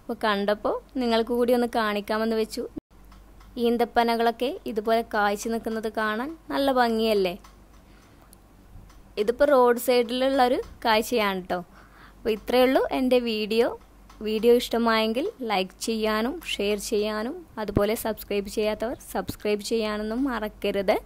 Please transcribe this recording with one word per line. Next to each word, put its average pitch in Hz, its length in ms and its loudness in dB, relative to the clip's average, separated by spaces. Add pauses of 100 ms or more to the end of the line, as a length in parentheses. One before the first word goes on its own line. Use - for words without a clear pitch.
അപ്പോൾ 233 240 -8
കണ്ടപ്പോൾ 208 500 0 (260)
നിങ്ങൾക്ക് 226 360 0
കൂടി 240 200 2
ഒന്ന് 240 200 0
കാണിക്കാമെന്ന് 220 640 0
വെച്ചു. 233 220 -6 (1000)
ഈന്തപ്പനകളൊക്കെ 233 840 2 (220)
ഇതുപോലെ 226 320 0 (120)
കായ്ച്ചു 208 380 0
നിൽക്കുന്നത് 226 360 -6 (100)
കാണാൻ 220 300 -4 (240)
നല്ല 277 260 0
ഭംഗിയല്ലേ? 220 560 2 (1900)
ഇതിപ്പോൾ 240 320 2
റോഡ് 247 320 6
സൈഡിലുള്ളൊരു 254 720 2 (260)
കാഴ്ചയാണ് 214 640 2
ട്ടോ. 180 120 -4 (580)
അപ്പോൾ 220 180 -4
ഇത്രയേ 254 320 2
ഉള്ളൂ 294 140 4 (160)
എൻ്റെ 254 200 2 (120)
വീഡിയോ. 220 380 0 (600)
വീഡിയോ 220 340 4
ഇഷ്ടമായെങ്കിൽ 226 640 0 (260)
ലൈക്ക് 190 240 -2 (100)
ചെയ്യാനും 220 500 -2 (180)
ഷെയർ 208 240 -2 (120)
ചെയ്യാനും 214 460 -2 (260)
അതുപോലെ 208 320 0 (100)
സബ്സ്ക്രൈബ് 208 540 -4
ചെയ്യാത്തവർ 214 400 -2 (160)
സബ്സ്ക്രൈബ് 208 580 -4
ചെയ്യാനൊന്നും 214 480 -2 (100)
മറക്കരുത്. 214 680 -2 (100)